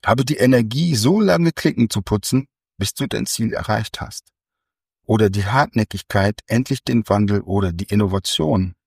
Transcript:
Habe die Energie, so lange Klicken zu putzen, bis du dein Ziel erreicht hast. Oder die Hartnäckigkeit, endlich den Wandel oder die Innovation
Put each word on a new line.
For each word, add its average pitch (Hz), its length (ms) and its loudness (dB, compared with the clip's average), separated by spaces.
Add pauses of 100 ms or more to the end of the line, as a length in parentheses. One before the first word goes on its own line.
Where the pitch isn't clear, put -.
Habe 127 180 2
die 147 140 -2
Energie, 127 580 2
so 139 240 2
lange 170 320 2
Klicken - 380 0
zu 101 120 -4
putzen, 127 460 -2 (300)
bis - 160 -4
du 127 140 -6
dein - 180 -4
Ziel - 280 -4
erreicht - 460 -4
hast. - 300 -12 (760)
Oder 110 240 4
die 98 160 -2
Hartnäckigkeit, 104 1000 0
endlich 123 360 -2
den 117 260 0
Wandel 101 320 2
oder 95 320 -2
die 95 120 -6
Innovation 98 880 0 (120)